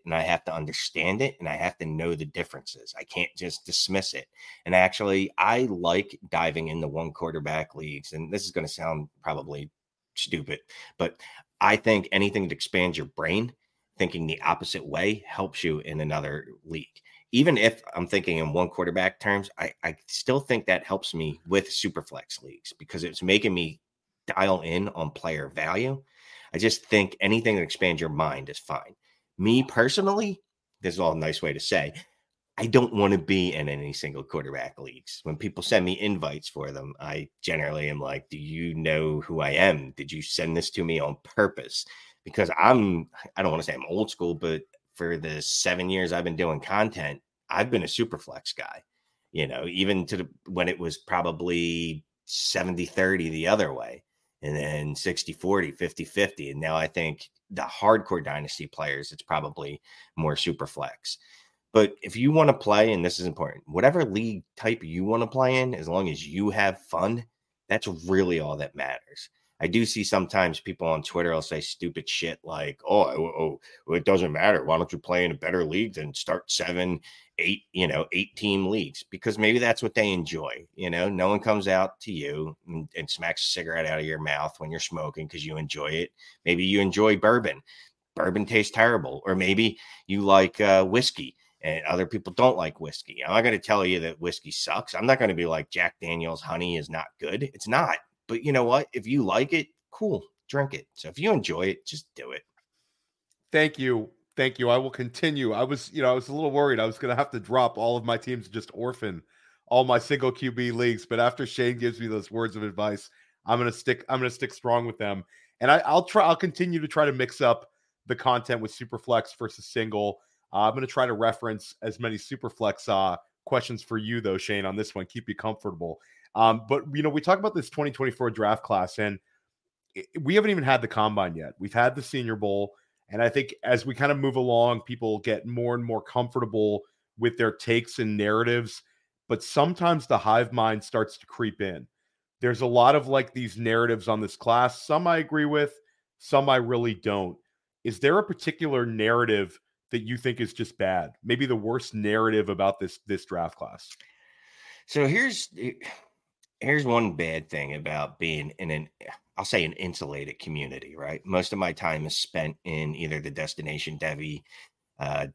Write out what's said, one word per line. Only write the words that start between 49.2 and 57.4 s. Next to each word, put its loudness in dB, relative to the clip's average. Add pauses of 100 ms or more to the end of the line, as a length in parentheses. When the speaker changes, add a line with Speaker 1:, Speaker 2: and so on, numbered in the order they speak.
Speaker 1:
you -2
know, -8
even 0
to -4
the, -8 (160)
when 0
it -2
was -6
probably -2 (220)
seventy -2
thirty 0
the -2
other 4
way, -10 (400)
and -4
then -4
sixty -4
forty, 0
fifty -6
fifty. -2
And -10
now -2
I 0
think -6 (200)